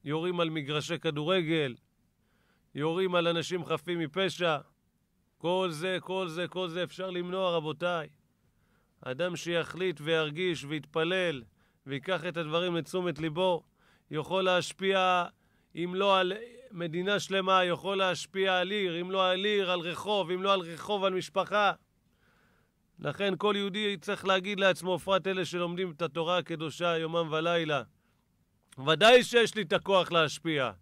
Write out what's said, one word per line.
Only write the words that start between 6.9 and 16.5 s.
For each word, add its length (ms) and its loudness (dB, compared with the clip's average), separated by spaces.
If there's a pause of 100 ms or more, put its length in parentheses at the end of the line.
למנוע, 460 -2
רבותיי. 520 -4 (920)
אדם 360 -4
שיחליט 640 -4
וירגיש 640 -2
ויתפלל 800 -2 (460)
ויקח 380 -4
את 100 -6
הדברים 400 -2
לתשומת 420 -4
ליבו, 440 0 (480)
יכול 340 -2
להשפיע, 800 4 (500)
אם 200 -4
לא 240 6
על 140 2 (380)